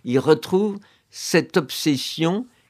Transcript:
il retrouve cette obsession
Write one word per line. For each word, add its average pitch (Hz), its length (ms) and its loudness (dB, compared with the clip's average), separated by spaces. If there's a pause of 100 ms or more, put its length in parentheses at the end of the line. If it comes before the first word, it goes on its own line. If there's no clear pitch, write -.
il 123 140 0
retrouve 185 600 2 (320)
cette - 460 0
obsession 160 920 -2 (240)